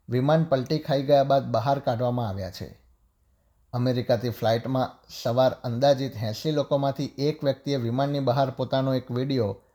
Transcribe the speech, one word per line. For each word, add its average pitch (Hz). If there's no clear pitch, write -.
વિમાન 143
પલટી 139
ખાઈ 143
ગયા 139
બાદ 139
બહાર 120
કાઢવામાં 123
આવ્યા 95
છે. -
અમેરિકાથી 123
ફ્લાઇટમાં 120
સવાર 123
અંદાજિત 127
એંસી 110
લોકોમાંથી 139
એક 151
વ્યક્તિએ 139
વિમાનની 135
બહાર 135
પોતાનો 131
એક 127
વીડિયો 127